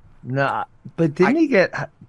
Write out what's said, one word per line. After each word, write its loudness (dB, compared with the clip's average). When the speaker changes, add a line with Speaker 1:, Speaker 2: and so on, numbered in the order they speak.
Speaker 1:
Nah, -2
but 0
didn't 2
Speaker 2:
I 0
Speaker 1:
he 2
get 2
h-, -8